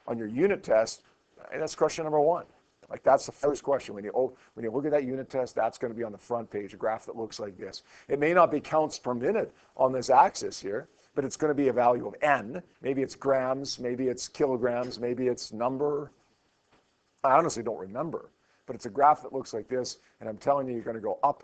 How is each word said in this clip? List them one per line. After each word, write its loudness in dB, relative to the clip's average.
on -4
your -6
unit 0
test, 2
that's -6
question 0
number 2
one. 2
Like, -12
that's 4
the -10
first -2
question. -2
When -10
you, -8
oh, 0
when -10
you -4
look -2
at -2
that 4
unit -6
test, -4
that's -2
gonna -6
be -6
on -6
the -14
front -4
page, -8
a -20
graph -4
that -10
looks -8
like -10
this. -12
It -2
may 2
not 6
be 0
counts -2
per -4
minute -2
on 4
this -2
axis 4
here, -6
but 0
it's -8
gonna 0
be 4
a 4
value 4
of -8
N. 0
Maybe -2
it's -4
grams, 0
maybe -2
it's -6
kilograms, 0
maybe -2
it's -4
number. -2
I 4
honestly 4
don't -4
remember, -8
but -10
it's -14
a -8
graph 6
that -12
looks -8
like -8
this, -4
and -10
I'm -10
telling 2
you, -4
you're -6
gonna -6
go -4
up 0